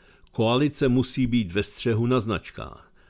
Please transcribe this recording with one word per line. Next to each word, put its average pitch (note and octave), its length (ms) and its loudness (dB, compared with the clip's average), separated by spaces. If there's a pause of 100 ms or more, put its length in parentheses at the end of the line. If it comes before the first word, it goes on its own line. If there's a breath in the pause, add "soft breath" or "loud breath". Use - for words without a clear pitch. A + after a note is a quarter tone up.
(300 soft breath)
koalice C3 580 0
musí B2 380 2
být A2+ 260 0
ve G2+ 100 0
střehu A#2 440 0
na B2+ 140 2
značkách. - 720 -8 (180 soft breath)